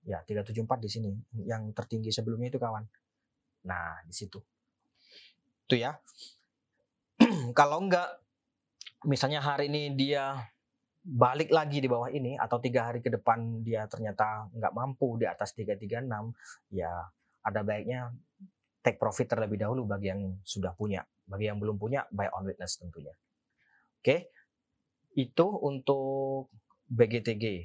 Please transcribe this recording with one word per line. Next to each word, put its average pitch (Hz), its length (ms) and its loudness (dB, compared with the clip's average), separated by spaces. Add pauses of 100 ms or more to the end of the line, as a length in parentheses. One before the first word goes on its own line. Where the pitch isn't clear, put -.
Ya, 85 160 -6
tiga 104 240 -4
tujuh 113 160 -4
empat 113 160 2
di 110 80 -6
sini. 107 240 -4 (320)
Yang 110 320 -4
tertinggi 110 400 -4
sebelumnya 117 320 -2
itu, 127 160 -4
kawan. 110 240 -6 (800)
Nah, 85 400 -6
di 85 80 -12
situ. 101 240 -10 (1300)
Itu 131 80 4
ya. 120 240 -2 (1200)
<clears throat> 180 400 6
Kalau 147 240 6
enggak, 180 240 4 (960)
misalnya 139 400 2
hari 143 240 0
ini 147 320 -2
dia 135 520 0 (500)
balik 131 480 4
lagi 147 320 4
di 127 80 4
bawah 120 160 2
ini 131 320 -2
atau 120 240 0
tiga 120 240 2
hari 120 160 -4
ke 123 80 0
depan 113 480 2
dia 113 320 -2
ternyata 107 640 -2
nggak 110 160 0
mampu 127 480 -2
di 113 80 2
atas 90 240 -4
tiga 101 240 -4
tiga 104 240 -4
enam, 113 320 -6 (400)
ya 90 180 -2 (540)
ada 107 160 0
baiknya 120 560 -4 (640)
take - 160 2
profit 113 320 0
terlebih 107 320 0
dahulu 117 240 0
bagi 101 320 -2
yang 98 320 -4
sudah 92 240 -4
punya. 101 320 -2 (200)
Bagi 101 280 -4
yang 104 80 -4
belum 104 200 -2
punya, 120 320 -2
buy 101 200 -2
on 95 160 -6
weakness 90 320 -8
tentunya. 78 360 -14 (840)
Oke, 160 320 2 (840)
itu 143 320 4 (160)
untuk 135 880 0 (360)
B 113 200 6
G 113 160 -2
T 110 160 -2
G. 113 60 -2 (200)